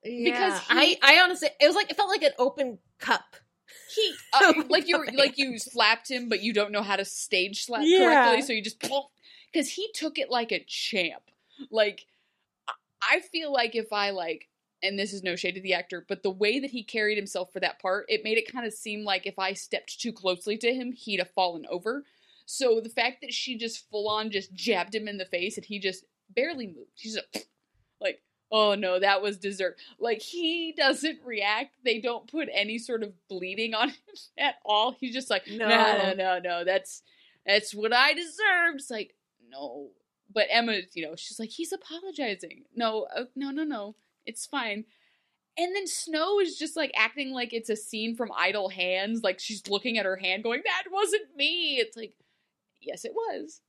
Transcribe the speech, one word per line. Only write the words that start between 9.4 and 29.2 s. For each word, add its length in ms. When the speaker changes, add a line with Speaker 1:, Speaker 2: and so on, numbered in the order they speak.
Speaker 2:
'Cause 180
he 220
took 260
it 120
like 220
a 120
champ. 680
Like, 360
I, 40
I 40
feel 320
like 220
if 180
I, 180
like, 380
and 160
this 140
is 100
no 140
shade 200
to 40
the 140
actor, 340
but 140
the 80
way 300
that 100
he 140
carried 320
himself 360
for 80
that 200
part, 280
it 160
made 140
it 120
kinda 200
seem 340
like 220
if 120
I 160
stepped 460
too 120
closely 460
to 160
him, 180
he'd 260
have 140
fallen 380
over. 340
So 340
the 80
fact 340
that 120
she 220
just 340
full 180
on 220
just 240
jabbed 400
him 140
in 100
the 80
face 300
and 100
he 120
just 260
barely 380
moved. 260
She's 220
like, 300
like, 220
"Oh 220
no, 260
that 220